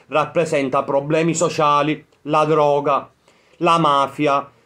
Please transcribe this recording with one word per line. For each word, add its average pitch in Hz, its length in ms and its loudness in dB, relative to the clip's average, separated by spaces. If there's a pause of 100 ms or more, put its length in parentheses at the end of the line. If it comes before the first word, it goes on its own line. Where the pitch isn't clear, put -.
rappresenta 143 720 -2
problemi 151 520 -2
sociali, 151 680 0 (180)
la 151 220 0
droga, 147 680 0 (480)
la 165 200 2
mafia, 143 680 0 (180)